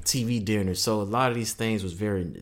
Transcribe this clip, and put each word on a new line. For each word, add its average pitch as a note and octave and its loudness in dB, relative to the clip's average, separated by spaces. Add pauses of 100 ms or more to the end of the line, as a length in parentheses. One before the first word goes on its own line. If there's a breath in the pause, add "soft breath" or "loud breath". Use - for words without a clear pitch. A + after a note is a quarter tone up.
T B2+ 0
V A#2+ 2
dinner. G2 2
So G#2+ 2
a - -2
lot A#2+ 2
of A#2 -2
these A2+ -2
things A2+ 0
was F2+ -4
very, G2 0 (160)